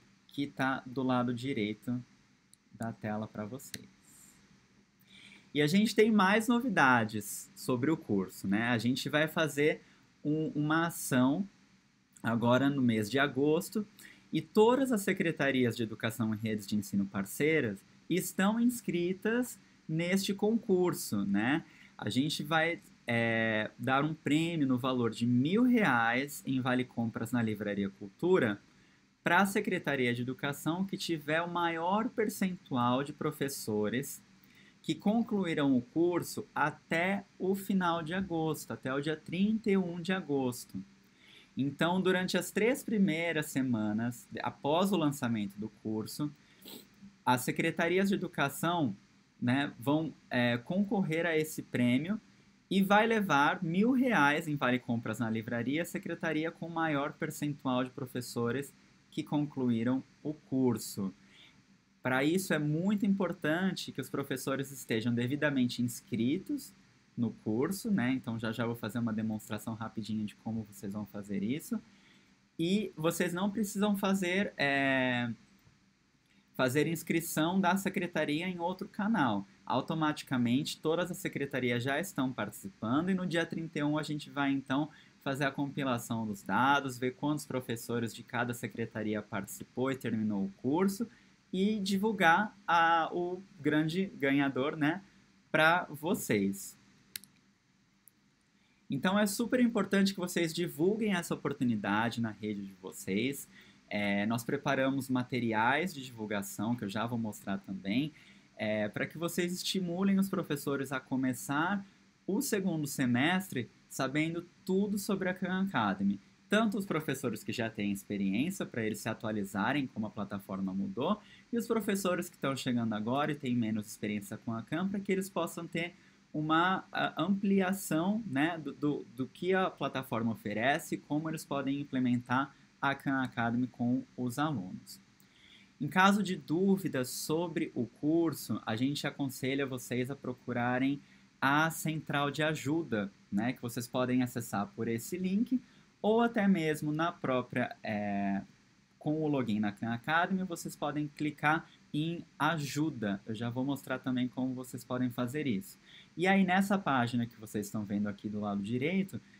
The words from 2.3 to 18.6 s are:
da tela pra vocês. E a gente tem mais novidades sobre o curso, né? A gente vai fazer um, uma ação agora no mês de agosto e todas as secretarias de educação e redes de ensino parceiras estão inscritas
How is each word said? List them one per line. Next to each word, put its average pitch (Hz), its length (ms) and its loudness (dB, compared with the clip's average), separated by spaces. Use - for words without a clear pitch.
da 113 180 -6
tela 107 380 -6
pra 107 160 -8
vocês. - 420 -14
E 143 80 2
a 147 60 6
gente 202 280 4
tem 220 160 6
mais 208 380 4
novidades 135 1040 2
sobre 127 360 0
o 160 80 0
curso, 98 500 -2
né? 110 200 2
A 120 100 2
gente 123 320 0
vai 151 180 2
fazer 151 540 0
um, 151 300 0
uma 156 320 2
ação 147 600 2
agora 120 480 4
no 143 100 0
mês 110 300 2
de 135 80 2
agosto 147 680 2
e 156 80 0
todas 247 500 4
as 208 120 2
secretarias 139 760 2
de 120 60 -2
educação 110 500 -2
e 104 60 -2
redes 110 280 -2
de 107 100 0
ensino 98 280 0
parceiras 110 800 0
estão 190 500 0
inscritas 214 1000 0